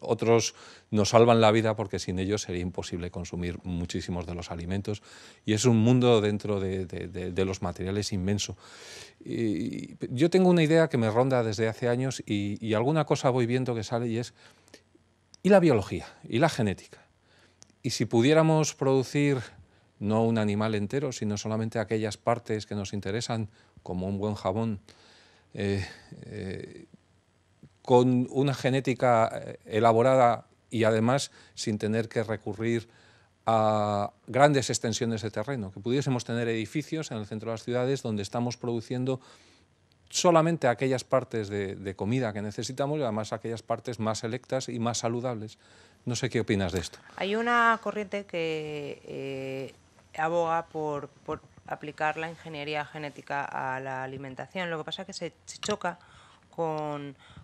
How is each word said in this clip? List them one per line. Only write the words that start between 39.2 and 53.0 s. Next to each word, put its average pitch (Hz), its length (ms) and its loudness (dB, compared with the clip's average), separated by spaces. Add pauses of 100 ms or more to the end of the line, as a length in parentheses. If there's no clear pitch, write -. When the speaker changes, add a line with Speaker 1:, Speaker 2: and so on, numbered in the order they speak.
Speaker 1:
solamente 165 580 4
aquellas 127 340 0
partes 120 460 -2
de, 101 260 -4
de 95 220 -8
comida 113 360 -2
que 101 100 -6
necesitamos 131 580 -4
y - 20 -2
además 110 300 -4
aquellas 113 300 -6
partes 113 360 -6
más 110 200 -2
selectas 127 500 -6
y 120 100 -6
más 117 200 -2
saludables? 117 600 -4 (460)
No 123 100 -4
sé 120 160 -2
qué 123 80 0
opinas 98 340 0
de 90 80 0
esto. - 180 -8 (180)
Speaker 2:
Hay 190 180 -4
una 233 480 2
corriente 202 440 -6
que, 156 800 -6
eh, 135 720 -8 (420)
aboga 165 500 0
por, 151 420 -6
por - 320 -10 (260)
aplicar 151 500 -4
la 160 120 -6
ingeniería 151 560 -8
genética 147 600 -8